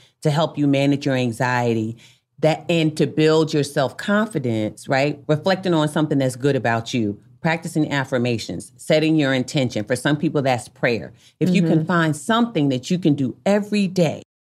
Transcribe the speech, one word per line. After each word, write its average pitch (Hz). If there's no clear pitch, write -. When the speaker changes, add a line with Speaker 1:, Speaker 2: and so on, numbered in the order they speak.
Speaker 1:
to 156
help 151
you 147
manage 139
your 135
anxiety, 120
that, 156
and 160
to 156
build 156
your 151
self-confidence, 135
right? 139
Reflecting 180
on 151
something 151
that's 131
good 135
about 117
you, 104
practicing 165
affirmations, 120
setting 156
your 135
intention. 123
For 127
some 143
people, 147
that's 127
prayer. 110
If 160
you 170
can 165
Speaker 2:
Mm-hmm. 156
Speaker 1:
find 165
something 220
that 127
you 175
can 165
do 131
every 202
day 165